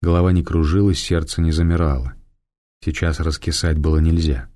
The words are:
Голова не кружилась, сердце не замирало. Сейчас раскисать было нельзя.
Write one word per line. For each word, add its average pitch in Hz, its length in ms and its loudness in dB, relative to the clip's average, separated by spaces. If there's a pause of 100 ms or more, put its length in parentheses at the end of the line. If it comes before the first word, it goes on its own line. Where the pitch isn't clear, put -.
Голова 87 300 2
не 87 120 2
кружилась, 82 560 0
сердце 82 400 -4
не 82 100 2
замирало. 78 640 0 (680)
Сейчас 80 340 -2
раскисать 80 600 -2
было 78 180 2
нельзя. 80 600 0